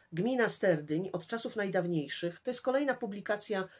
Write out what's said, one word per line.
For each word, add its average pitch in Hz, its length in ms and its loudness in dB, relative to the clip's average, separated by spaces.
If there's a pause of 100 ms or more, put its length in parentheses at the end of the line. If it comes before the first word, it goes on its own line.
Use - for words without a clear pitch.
(140)
Gmina 233 360 2
Sterdyń 160 640 2
od 170 140 -4
czasów 226 280 -4
najdawniejszych. 175 840 0
To - 120 -6
jest 247 100 -4
kolejna 269 320 2
publikacja, 202 720 -2 (120)